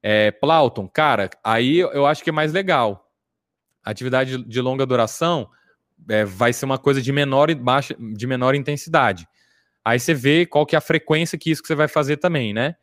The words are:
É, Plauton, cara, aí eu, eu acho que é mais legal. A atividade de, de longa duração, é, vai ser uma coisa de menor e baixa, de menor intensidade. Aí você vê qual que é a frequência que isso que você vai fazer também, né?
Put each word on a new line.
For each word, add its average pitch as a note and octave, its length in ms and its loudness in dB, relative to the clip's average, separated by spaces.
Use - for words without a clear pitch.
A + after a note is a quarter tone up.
É, G#2+ 280 2
Plauton, C3+ 580 0
cara, A#2+ 420 0
aí A#2+ 340 2
eu, F3+ 140 0
eu C#3+ 140 2
acho D3+ 180 0
que E3 60 -2
é - 20 -4
mais D#3 200 -2
legal. D3+ 600 -2
A A2 60 -8
atividade B2+ 480 -2
de, A#2+ 60 -10
de A#2 160 -4
longa C3 260 -2
duração, B2+ 640 -2
é, G#2+ 160 2
vai G2+ 280 0
ser - 120 -6
uma C3+ 140 -2
coisa C#3 220 2
de B2+ 120 -4
menor C#3+ 380 2
e E3 40 0
baixa, C3 400 -2
de A2 320 -10
menor B2+ 280 0
intensidade. C#3 760 -2
Aí A#2+ 160 2
você E3 140 0
vê D3 320 2
qual D3 200 0
que - 80 -2
é D#3+ 40 4
a - 20 2
frequência D#3+ 580 -2
que D#3+ 120 -4
isso D3+ 120 -2
que - 60 -18
você E3 60 0
vai D3 140 0
fazer D3 280 0
também, D3 360 -2
né? B2+ 300 -2